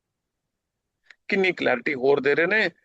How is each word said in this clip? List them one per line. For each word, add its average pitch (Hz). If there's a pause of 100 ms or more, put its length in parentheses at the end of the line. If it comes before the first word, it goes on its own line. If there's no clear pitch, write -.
(1300)
ਕਿੰਨੀ 190
ਕਲੈਰਿਟੀ 135
ਹੋਰ 139
ਦੇ 143
ਰਹੇ 160
ਨੇ। 202 (140)